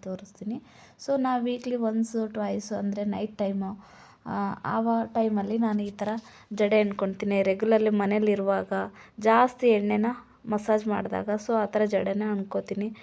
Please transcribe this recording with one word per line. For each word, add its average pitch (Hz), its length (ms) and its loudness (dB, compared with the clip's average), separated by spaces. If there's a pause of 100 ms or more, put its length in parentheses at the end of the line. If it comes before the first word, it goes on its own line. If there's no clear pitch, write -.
ತೋರಿಸ್ತೀನಿ. 196 500 -10 (480)
So 277 60 -2 (160)
ನಾವು 247 220 0
ವೀಕ್ಲಿ 247 300 -4 (120)
ಒನ್ಸ್, 226 260 -2 (200)
ಟ್ವೈಸ್ 208 340 -4 (100)
ಅಂದರೆ 202 240 -2 (100)
ನೈಟ್ 214 280 -6
ಟೈಮು, 196 280 -2 (600)
ಆ, 196 40 -4 (380)
ಆವ 226 180 2 (220)
ಟೈಮಲ್ಲಿ 214 500 0
ನಾನು 208 240 0
ಈ - 100 -12
ಥರ 208 100 -4 (500)
ಜಡೆ 208 260 4
ಎಣ್ಕೊಳ್ತೀನಿ. 202 520 -2 (120)
ರೆಗ್ಯುಲರ್ಲಿ 214 440 4 (100)
ಮನೇಲಿರುವಾಗ 196 680 2 (560)
ಜಾಸ್ತಿ 247 400 4 (100)
ಎಣ್ಣೆನ 214 380 0 (360)
ಮಸಾಜ್ 214 380 2
ಮಾಡಿದಾಗ, 196 360 -2 (160)
so - 160 -4
ಆ 214 40 2 (100)
ಥರ 214 180 2
ಜಡೆನ 196 320 0 (100)
ಎಣ್ಕೊತೀನಿ. 196 540 -4 (160)